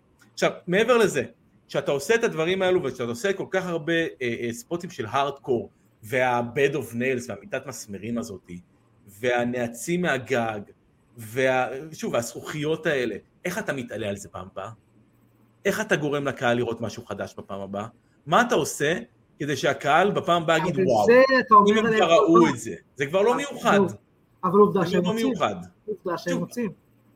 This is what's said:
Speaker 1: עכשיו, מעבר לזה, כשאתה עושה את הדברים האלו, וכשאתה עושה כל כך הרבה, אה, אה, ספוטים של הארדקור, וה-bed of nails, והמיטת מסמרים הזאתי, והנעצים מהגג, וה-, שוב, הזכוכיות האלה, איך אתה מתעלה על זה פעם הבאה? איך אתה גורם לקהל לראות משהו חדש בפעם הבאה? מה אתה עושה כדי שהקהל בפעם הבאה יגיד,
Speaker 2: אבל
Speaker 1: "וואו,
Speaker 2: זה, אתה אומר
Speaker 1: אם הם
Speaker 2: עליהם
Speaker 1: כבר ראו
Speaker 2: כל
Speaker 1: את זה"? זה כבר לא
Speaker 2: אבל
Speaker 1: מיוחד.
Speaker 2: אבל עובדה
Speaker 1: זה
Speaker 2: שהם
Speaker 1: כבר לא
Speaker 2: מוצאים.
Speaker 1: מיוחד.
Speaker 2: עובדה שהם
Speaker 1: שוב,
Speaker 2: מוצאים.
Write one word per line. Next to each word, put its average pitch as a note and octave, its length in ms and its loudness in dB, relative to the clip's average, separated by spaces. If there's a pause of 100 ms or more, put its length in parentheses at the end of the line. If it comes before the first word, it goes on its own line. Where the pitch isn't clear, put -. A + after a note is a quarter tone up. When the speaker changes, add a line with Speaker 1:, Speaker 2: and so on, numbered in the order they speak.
(340)
Speaker 1:
עכשיו, E3 180 2 (160)
מעבר A3 300 4
לזה, D3 260 2 (440)
כשאתה D3+ 240 -2
עושה C#3+ 240 2
את A#3 80 0
הדברים F3+ 380 0
האלו, F#3 220 2
וכשאתה B2+ 200 -6
עושה A#2+ 300 -2
כל E3+ 180 -8
כך F#3 140 -2
הרבה, E3 280 -4
אה, E3 140 0 (140)
אה, A#2 320 -4
ספוטים E3+ 360 -8
של A#2 200 -8
הארדקור, C3+ 600 -2 (340)
וה-bed B2+ 680 0
of B2 200 -6
nails, A#2+ 340 -2
והמיטת G#2+ 380 -10
מסמרים A2 520 -10
הזאתי, F#2 420 -10 (600)
והנעצים B2 800 -2
מהגג, A#2+ 580 -2 (580)
וה-, B2+ 500 0 (260)
שוב, - 220 -6
הזכוכיות D3+ 720 -4
האלה, B2 300 0 (300)
איך F3+ 120 -6
אתה E3 160 -4
מתעלה A2 360 -8
על G2+ 60 -4
זה G2 140 -14
פעם F#2 220 -14
הבאה? G2 180 -12 (960)
איך G3 160 0
אתה G#3+ 140 -2
גורם D3 320 -2
לקהל B2 300 0
לראות A2+ 240 -4
משהו G#2+ 240 -10
חדש G2 320 -10
בפעם G2 240 -12
הבאה? G2+ 260 -8 (380)
מה F3+ 160 4
אתה A#3+ 140 0
עושה D#3 440 -2 (400)
כדי C#3+ 160 -4
שהקהל D3+ 560 2
בפעם E3 320 0
הבאה D#3+ 140 2
יגיד, E3 180 -2
Speaker 2:
אבל F#3+ 120 0
Speaker 1:
"וואו, A2+ 180 4
Speaker 2:
זה, A#3+ 160 8 (260)
אתה G#3+ 80 8
אומר G#3 160 8
Speaker 1:
אם G#3+ 60 4
הם G#3+ 80 2
Speaker 2:
עליהם A3 200 2
Speaker 1:
כבר E3 100 4
ראו E3 260 6
Speaker 2:
כל D#3 120 6
Speaker 1:
את A#2 60 -10
זה"? G#2+ 140 -10 (220)
זה C#3 100 -4
כבר F3+ 160 0
לא A3 100 4
Speaker 2:
אבל B3+ 60 0
Speaker 1:
מיוחד. A#3+ 420 2 (640)
Speaker 2:
אבל F#3 160 4
עובדה F#3+ 220 6
Speaker 1:
זה F3 100 0
Speaker 2:
שהם F3+ 100 2
Speaker 1:
כבר - 80 0
לא A3 60 2
Speaker 2:
מוצאים. A#3 140 0
Speaker 1:
מיוחד. C3 260 0 (300)
Speaker 2:
עובדה F#3 320 -6
שהם F3 160 -4
Speaker 1:
שוב, E3+ 60 -2
Speaker 2:
מוצאים. G3 320 -6 (440)